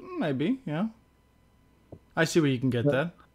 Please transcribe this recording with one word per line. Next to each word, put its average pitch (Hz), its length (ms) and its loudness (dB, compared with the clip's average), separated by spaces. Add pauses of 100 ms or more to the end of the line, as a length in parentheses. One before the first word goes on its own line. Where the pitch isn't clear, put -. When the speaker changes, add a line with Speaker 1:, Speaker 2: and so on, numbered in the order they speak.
(180)
Speaker 1:
Maybe, 175 480 0
yeah. 170 220 -2 (1300)
I 165 100 2
see 170 140 2
where 147 100 4
you 127 100 0
can 127 100 0
get 120 160 0
Speaker 2:
Yeah. 143 60 4
Speaker 1:
that. 147 200 0 (240)